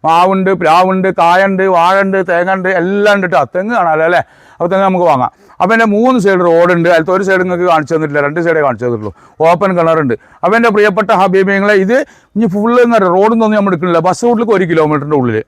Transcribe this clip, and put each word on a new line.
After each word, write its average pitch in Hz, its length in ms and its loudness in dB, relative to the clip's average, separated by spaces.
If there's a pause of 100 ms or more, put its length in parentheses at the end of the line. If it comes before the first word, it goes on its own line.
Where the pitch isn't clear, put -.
മാവുണ്ട്, 185 460 2 (100)
പ്ലാവുണ്ട്, 185 460 0 (140)
കായുണ്ട്, 185 420 2 (120)
വാഴ 175 280 2
ഉണ്ട്, 190 140 -2 (120)
തേങ്ങ 180 280 0
ഉണ്ട്, 185 120 -4 (120)
എല്ലാം 202 360 0
ഉണ്ട് 190 140 -2
ട്ടോ. 165 100 2 (140)
തെങ്ങ് 202 220 -4
കാണാമല്ലോ 160 320 0
അല്ലേ? 175 120 2 (340)
അപ്പൊ 175 180 -4
തെങ്ങ് 196 160 0
നമുക്ക് 180 220 0
വാങ്ങാം. 127 200 0 (300)
അപ്പൊ 185 140 0
എൻ്റെ 226 200 2
മൂന്ന് 247 300 2
സൈഡ് 185 220 2
റോഡ് 170 280 2
ഉണ്ട്. 170 180 0
അതിലത്തെ 165 220 0
ഒരു 196 120 -2
സൈഡ് 185 180 0
നിങ്ങൾക്ക് 180 260 -2
കാണിച്ചു 156 240 -2
തന്നിട്ടില്ല, 147 320 -2
രണ്ട് 151 180 -4
സൈഡേ 160 200 0
കാണിച്ചു 120 220 -4
തന്നിട്ടുള്ളൂ. 107 260 -6 (360)
ഓപ്പൺ 175 200 0 (100)
കിണറുണ്ട്. 160 360 0 (280)
അപ്പൊ 180 160 0
എൻ്റെ 233 160 2
പ്രിയപ്പെട്ട 208 360 0 (100)
ഹബീബിങ്ങളെ, 196 540 0 (100)
ഇത് 233 120 0 (380)
ഇനി 214 200 0
ഫുൾ 220 180 0 (100)
എന്ന് 233 140 2
പറയുക 185 200 2
റോഡൊന്നും 220 420 0
നമ്മൾ 202 140 0
എടുക്കുന്നില്ല. 170 360 -2
ബസ് 185 180 -4
റൂട്ടിലേക്ക് 226 300 0
ഒരു 185 160 0
കിലോമീറ്ററിൻ്റെ 151 480 0
ഉള്ളിൽ 113 260 -2